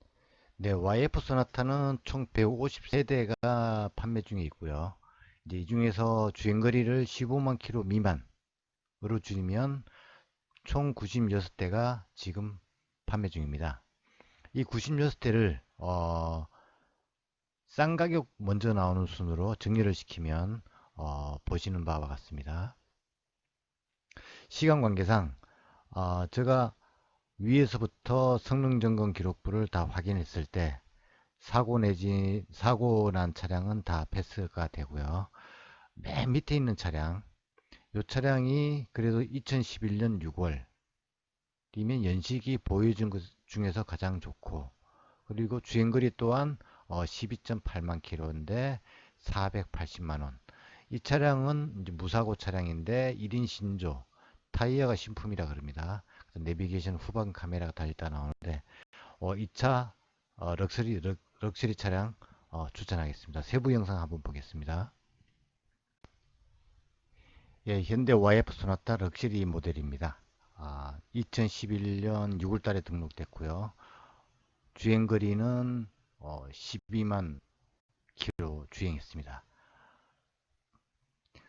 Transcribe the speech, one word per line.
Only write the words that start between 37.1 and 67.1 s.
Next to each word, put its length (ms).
요 80
차량이 880
그래도 300
이천십일 800
년 220
유월이면 1800
연식이 540
보유준 520
것 120
중에서 380
가장 360
좋고, 500
그리고 380
주행거리 560
또한, 400
어, 180
십이점팔만 960
킬로인데 800
사백팔십만 1000
원. 180
이 100
차량은 840
이제 100
무사고 420
차량인데 840
일 160
인 120
신조, 580
타이어가 440
신품이라 520
그럽니다. 560
그래서 180
내비게이션 520
후방 380
카메라가 380
달렸다 380
나오는데, 540
어, 160
이 180
차, 400
어, 180
럭셔리, 460
럭-, 180
럭셔리 360
차량, 400
어, 240
추천하겠습니다. 720
세부 320
영상 240
한번 240
보겠습니다. 680